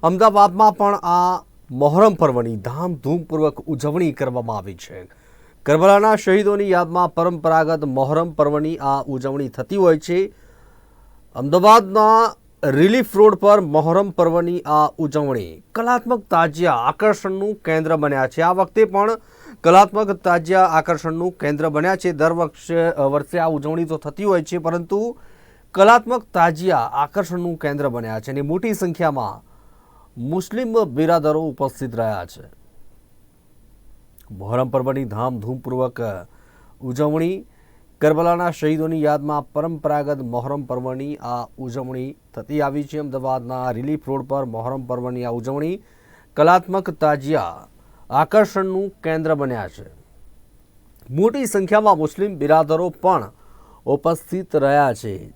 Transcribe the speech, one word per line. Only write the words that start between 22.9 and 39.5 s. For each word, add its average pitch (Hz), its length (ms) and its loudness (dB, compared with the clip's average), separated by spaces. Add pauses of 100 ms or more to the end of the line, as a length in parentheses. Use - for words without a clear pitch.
વર્ષે 143 380 0
આ 165 80 0
ઉજવણી 156 380 -4
તો 156 120 -6
થતી 151 260 -10
હોય 190 200 2
છે, 180 140 -6
પરંતુ 175 600 -4 (540)
કલાત્મક 226 520 4 (100)
તાજિયા 170 440 2
આકર્ષણનું 170 800 -4
કેન્દ્ર 143 340 -2
બન્યા 113 300 -6
છે 135 120 -12
અને 139 100 -4
મોટી 180 320 -2
સંખ્યામાં 147 800 -4 (680)
મુસ્લિમ 202 680 -2
બિરાદરો 156 580 0
ઉપસ્થિત 131 540 -6
રહ્યા 107 300 -4
છે. - 180 -20 (1900)
મહોરમ 113 380 -4
પર્વની 135 360 -2
ધામધૂમપૂર્વક 123 960 -6 (800)
ઉજવણી, 151 640 -4 (560)
કરબલાના 170 500 2
શહીદોની 160 520 -2
યાદમાં 147 480 -4